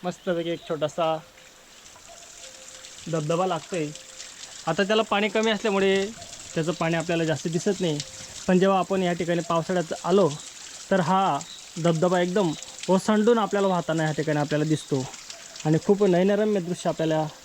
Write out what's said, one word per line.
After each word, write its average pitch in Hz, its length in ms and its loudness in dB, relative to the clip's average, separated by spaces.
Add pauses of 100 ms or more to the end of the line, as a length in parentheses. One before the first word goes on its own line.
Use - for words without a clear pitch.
मस्तपैकी 175 460 -2
एक 165 200 -6
छोटासा 160 460 0 (1900)
धबधबा 165 380 0
लागतोय. 165 420 -4 (800)
आता 165 160 0
त्याला 220 180 2 (100)
पाणी 208 180 2
कमी 220 220 0
असल्यामुळे 196 540 2 (500)
त्याचं 160 180 0
पाणी 165 240 0
आपल्याला 165 280 0
जास्त 156 220 -2
दिसत 175 340 0
नाही, 156 160 0 (500)
पण 185 120 6
जेव्हा 190 200 4
आपण 190 240 0
या 175 100 2
ठिकाणी 170 360 0
पावसाळ्यात 170 440 0 (120)
आलो, 175 240 6 (600)
तर 190 80 4
हा 180 400 2 (380)
धबधबा 170 440 2
एकदम 180 320 2 (360)
ओसंडून 214 480 4
आपल्याला 202 300 2
वाहताना 165 360 0
या 156 80 0
ठिकाणी 147 280 0
आपल्याला 151 260 0
दिसतो 147 380 0 (600)
आणि 156 200 4
खूप 202 180 4
नयनरम्य 202 560 4
दृश्य 175 300 -4
आपल्याला 156 360 0 (200)